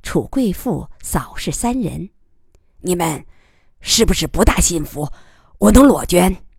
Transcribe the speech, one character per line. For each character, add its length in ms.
楚 260
贵 240
妇 360
扫 340
视 160
三 280
人 300
：“你 160
们 280
是 260
不 80
是 120
不 160
大 160
信 260
服 240
我 120
能 140
裸 220
捐？ 380